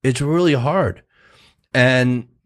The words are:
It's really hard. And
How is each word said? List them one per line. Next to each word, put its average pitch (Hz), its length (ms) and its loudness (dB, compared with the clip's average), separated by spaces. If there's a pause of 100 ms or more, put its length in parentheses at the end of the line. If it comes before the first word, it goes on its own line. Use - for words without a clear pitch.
It's 131 180 -2
really 156 340 0
hard. 131 480 -2 (680)
And 127 540 2 (180)